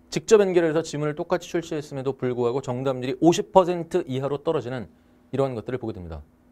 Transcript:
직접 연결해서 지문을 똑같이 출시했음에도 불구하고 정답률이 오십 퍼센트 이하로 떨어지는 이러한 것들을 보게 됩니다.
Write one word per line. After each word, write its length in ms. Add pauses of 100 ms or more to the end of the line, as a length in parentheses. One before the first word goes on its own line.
(120)
직접 280
연결해서 440
지문을 320
똑같이 340
출시했음에도 640
불구하고 480
정답률이 580
오십 320
퍼센트 540
이하로 380
떨어지는 440 (440)
이러한 240
것들을 240
보게 140
됩니다. 280 (300)